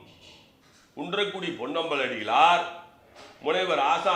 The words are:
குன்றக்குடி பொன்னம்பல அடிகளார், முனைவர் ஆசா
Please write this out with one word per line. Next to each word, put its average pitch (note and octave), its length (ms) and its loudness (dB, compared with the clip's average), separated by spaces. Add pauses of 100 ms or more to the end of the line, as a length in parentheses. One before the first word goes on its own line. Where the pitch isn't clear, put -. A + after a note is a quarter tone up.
(960)
குன்றக்குடி F3+ 560 -4
பொன்னம்பல C#3+ 540 -4
அடிகளார், A#2+ 580 4 (760)
முனைவர் E3 440 0
ஆசா E3+ 320 2